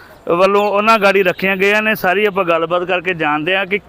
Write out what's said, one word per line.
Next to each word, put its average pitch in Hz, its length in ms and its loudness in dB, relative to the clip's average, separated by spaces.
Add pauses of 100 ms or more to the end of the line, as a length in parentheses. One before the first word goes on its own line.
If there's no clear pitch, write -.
(280)
ਵੱਲੋਂ 196 400 2
ਉਹਨਾਂ 208 320 2
ਗਾੜੀ 196 240 2
ਰੱਖੀਆਂ 190 340 -2
ਗਈਆਂ 202 240 0
ਨੇ, 214 140 -2
ਸਾਰੀ 190 300 0
ਆਪਾਂ 190 200 0
ਗੱਲਬਾਤ 165 380 0
ਕਰਕੇ 180 300 -4
ਜਾਣਦੇ 156 440 -2
ਹਾਂ 196 80 -2
ਕਿ 190 240 -4